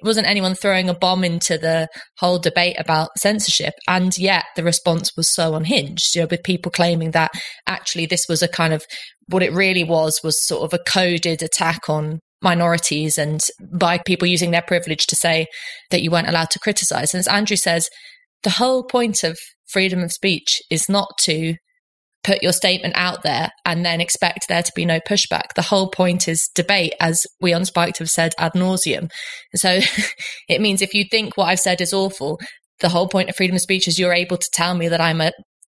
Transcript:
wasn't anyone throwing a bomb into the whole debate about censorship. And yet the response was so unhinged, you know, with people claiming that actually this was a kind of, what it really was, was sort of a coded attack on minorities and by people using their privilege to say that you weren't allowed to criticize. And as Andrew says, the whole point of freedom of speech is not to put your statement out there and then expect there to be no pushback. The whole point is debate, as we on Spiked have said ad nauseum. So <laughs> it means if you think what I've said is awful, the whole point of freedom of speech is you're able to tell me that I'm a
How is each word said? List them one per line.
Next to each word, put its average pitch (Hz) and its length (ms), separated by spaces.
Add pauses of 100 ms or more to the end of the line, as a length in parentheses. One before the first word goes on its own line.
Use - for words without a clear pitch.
wasn't 214 240
anyone 190 280
throwing 185 360
a 175 40
bomb 185 300
into 170 320
the 160 320 (300)
whole 180 200
debate 175 400
about 160 400
censorship. - 560 (140)
And 180 300
yet 185 260 (100)
the 165 80
response 170 540
was 165 160
so 165 220
unhinged, 160 600
you 175 60
know, 160 100
with 175 140
people 180 260
claiming 165 420
that 160 200 (340)
actually 170 400
this 170 220
was 160 140
a 170 60
kind 165 260
of, 151 100 (440)
what 180 140
it 175 100
really 180 320
was, 160 380
was 156 220
sort - 180
of 160 120
a 175 100
coded 175 580
attack 160 460
on 156 320 (240)
minorities 170 720
and 151 240 (320)
by 175 260
people 175 300
using 175 220
their 170 120
privilege 170 440
to - 100
say 160 300 (440)
that 180 120
you 165 80
weren't 165 180
allowed 165 220
to - 80
criticize. - 560
And 185 40
as 180 80
Andrew 208 300
says, 170 320 (540)
the 202 80
whole 254 340
point 240 400
of 165 140 (280)
freedom 190 360
of 170 100
speech - 480 (100)
is 160 180
not 196 200 (140)
to 165 320 (680)
put - 200
your 180 100
statement 180 440
out 180 260
there 151 280 (140)
and 170 200
then 170 160
expect - 480
there 170 140
to - 140
be 175 80
no 165 160
pushback. - 560
The - 60
whole 190 280
point 180 380
is 165 260
debate, 180 460
as 165 220 (180)
we 180 120
on 170 120
Spiked 175 340
have 165 120
said 165 280
ad 165 140
nauseum. 180 580 (440)
So 185 260 (340)
<laughs> - 340
it 170 120
means 202 220
if 190 120
you 202 160
think 220 260
what 190 100
I've 180 140
said 180 200
is 175 120
awful, 190 460 (420)
the 180 100
whole 180 180
point 185 220
of 185 60
freedom 185 200
of 180 60
speech 185 260
is 170 100
you're 175 140
able 175 240
to 175 160
tell 175 220
me 170 140
that 165 120
I'm 165 200
a 160 120 (360)